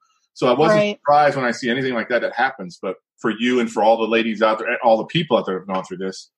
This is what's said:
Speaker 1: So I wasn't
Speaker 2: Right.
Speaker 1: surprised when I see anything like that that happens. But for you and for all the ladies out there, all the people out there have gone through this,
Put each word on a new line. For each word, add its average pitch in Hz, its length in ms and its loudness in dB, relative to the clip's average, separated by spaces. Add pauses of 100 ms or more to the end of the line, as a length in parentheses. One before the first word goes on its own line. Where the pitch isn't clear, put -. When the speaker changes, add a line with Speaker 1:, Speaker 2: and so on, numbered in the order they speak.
(360)
Speaker 1:
So 135 120 0
I 123 100 2
wasn't 208 260 4
Speaker 2:
Right. 208 160 -4
Speaker 1:
surprised 147 360 4
when 135 100 -2
I 120 60 0
see 117 180 -4
anything 131 260 -2
like 107 120 -4
that 117 140 0
that 113 120 -4
happens. 101 480 -4
But 98 140 -6 (220)
for 113 140 -2
you 123 280 0
and 117 100 0
for 113 140 -2
all 113 140 4
the 110 100 -2
ladies 113 340 0
out 110 180 2
there, 120 260 -4
all 113 120 6
the - 80 -6
people 156 320 -2
out 95 80 -2
there 95 140 -4
have 92 80 -12
gone 95 160 -4
through 92 140 -14
this, 95 400 -10